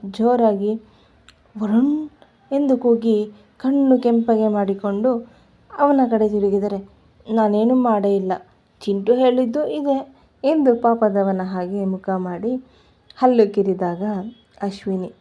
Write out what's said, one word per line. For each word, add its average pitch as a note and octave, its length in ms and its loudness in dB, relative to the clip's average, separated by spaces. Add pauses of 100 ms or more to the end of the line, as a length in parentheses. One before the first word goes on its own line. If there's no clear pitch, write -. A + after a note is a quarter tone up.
ಜೋರಾಗಿ A3 600 0 (840)
"ವರುಣ್" A3 360 2 (600)
ಎಂದು C#4 260 2
ಕೂಗಿ A3+ 400 2 (420)
ಕಣ್ಣು C4+ 400 2
ಕೆಂಪಗೆ A#3 480 2
ಮಾಡಿಕೊಂಡು G3+ 640 -2 (600)
ಅವನ C#4+ 380 2
ಕಡೆ A3 200 2
ತಿರುಗಿದರೆ, G3+ 500 0 (480)
"ನಾನೇನು A3 480 2
ಮಾಡೇ G#3+ 400 2
ಇಲ್ಲ, F#3+ 180 -2 (480)
ಚಿಂಟು G3 320 0
ಹೇಳಿದ್ದು B3+ 540 2
ಇದೆ" C#4+ 300 -2 (460)
ಎಂದು C4+ 320 2
ಪಾಪದವನ G3+ 720 0
ಹಾಗೆ F#3+ 400 -6
ಮುಖ F#3 320 -6
ಮಾಡಿ F#3 360 -6 (640)
ಹಲ್ಲು A#3+ 320 4
ಕಿರಿದಾಗ F#3 540 -2 (580)
ಅಶ್ವಿನಿ F#3+ 600 -8